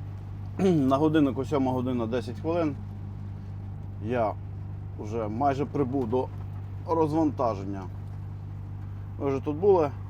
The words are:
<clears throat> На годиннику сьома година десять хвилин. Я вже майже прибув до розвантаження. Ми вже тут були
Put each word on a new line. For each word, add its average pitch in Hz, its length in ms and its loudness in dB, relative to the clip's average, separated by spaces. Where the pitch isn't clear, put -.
<clears throat> - 360 -8
На 151 380 6
годиннику 143 480 4
сьома 135 260 2
година 127 360 0
десять 117 320 -2
хвилин. 160 360 0
Я 110 300 2
вже 110 280 -2
майже 135 380 2
прибув 131 440 0
до 127 180 2
розвантаження. 135 960 2
Ми 143 80 0
вже 135 120 2
тут 147 160 -2
були 170 360 6